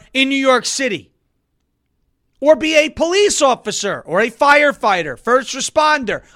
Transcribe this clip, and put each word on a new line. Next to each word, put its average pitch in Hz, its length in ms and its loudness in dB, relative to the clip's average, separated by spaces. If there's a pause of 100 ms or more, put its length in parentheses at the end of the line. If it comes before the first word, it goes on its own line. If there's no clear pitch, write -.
(120)
in 262 160 0
New 277 80 -2
York 262 300 2
City, 214 440 -6 (1300)
or 294 160 4
be 311 220 -2
a 302 140 2
police 359 500 0
officer 202 640 -2
or 170 160 -2
a 233 100 0
firefighter, 254 880 0
first 247 360 -2
responder, 269 680 -2 (140)